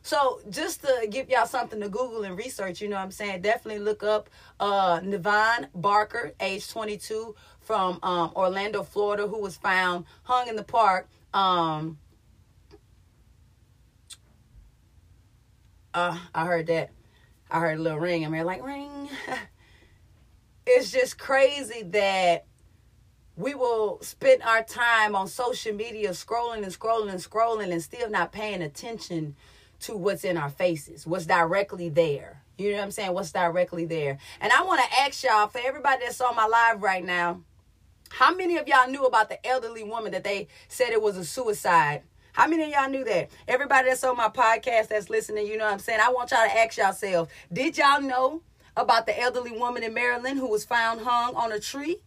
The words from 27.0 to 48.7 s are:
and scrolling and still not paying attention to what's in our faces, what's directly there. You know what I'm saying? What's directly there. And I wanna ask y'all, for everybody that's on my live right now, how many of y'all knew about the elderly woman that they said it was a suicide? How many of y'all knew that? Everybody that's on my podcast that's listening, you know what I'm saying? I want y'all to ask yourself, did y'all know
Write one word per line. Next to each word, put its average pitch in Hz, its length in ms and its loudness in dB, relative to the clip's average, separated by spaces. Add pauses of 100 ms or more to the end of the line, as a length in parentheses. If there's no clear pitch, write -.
and 185 100 -6
scrolling 214 520 -2
and 170 80 -2
still 226 300 -8
not 180 220 -2
paying 202 300 -6
attention 160 760 -8 (440)
to 226 160 -10
what's 190 260 -2
in 185 140 0
our 143 120 -2
faces, 170 600 -4
what's 170 180 -4
directly 180 640 0
there. 151 560 0 (120)
You 202 140 -2
know 202 60 -2
what 208 80 -4
I'm 202 80 -8
saying? 190 220 -4
What's 185 180 -6
directly 175 520 0
there. 147 340 -4 (220)
And 220 120 2
I 294 100 6
wanna 330 220 4 (160)
ask 277 240 -2
y'all, 220 240 4
for 254 100 -8
everybody 262 460 0
that's 240 160 -8
on 247 160 2
my 220 100 4
live 226 380 4
right 190 200 0
now, 175 360 -2 (680)
how 285 220 4
many 349 260 0
of - 100 -6
y'all 254 200 6
knew 269 180 0
about 226 220 4
the - 160 -12
elderly 226 380 -4
woman 214 300 -6
that 185 100 -6
they 196 240 -6 (220)
said 240 220 0
it 220 120 2
was 202 140 2
a 185 80 -8
suicide? 175 800 2 (300)
How 262 140 4
many 320 160 0
of 302 80 -2
y'all 277 180 0
knew 269 140 -4
that? 180 280 -2 (180)
Everybody 262 400 4
that's 254 160 0
on 254 120 2
my 220 120 2
podcast 226 580 2
that's 208 240 -4
listening, 214 380 -2
you 214 80 -6
know 220 80 -2
what 214 80 2
I'm 202 80 -4
saying? 226 200 -2
I 247 120 6
want 240 180 -2
y'all 226 160 4
to 202 120 2
ask 226 200 2
yourself, 190 500 0 (240)
did 269 240 -2
y'all 285 240 6
know 269 420 0 (340)